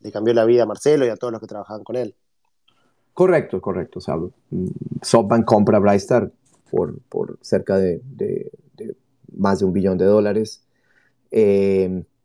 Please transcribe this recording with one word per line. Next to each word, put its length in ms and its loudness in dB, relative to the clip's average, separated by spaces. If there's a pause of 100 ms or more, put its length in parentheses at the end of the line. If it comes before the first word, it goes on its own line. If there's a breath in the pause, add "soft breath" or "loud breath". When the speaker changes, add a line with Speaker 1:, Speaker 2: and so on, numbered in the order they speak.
Speaker 1:
le 120 -14
cambió 220 0
la 100 4
vida 200 4
a 20 2
Marcelo 400 0
y 20 -2
a 80 -4
todos 160 -8
los 80 -10
que 60 -14
trabajaban 380 -14
con 120 -8
él. 180 -6 (1000)
Speaker 2:
Correcto, 480 2
correcto. 360 -6
O 40 -12
sea, 140 -4
mm, 500 -6 (340)
SoftBank 460 2
compra 320 4
Brightstar 520 2 (400)
por, 380 -6
por 320 -8
cerca 380 -2
de, 260 -2
de, 460 -8 (260)
de 180 -14 (440)
más 220 2
de 40 2
un 80 0
billón 240 0
de 80 0
dólares. 640 2 (640)
Eh, 720 2 (200)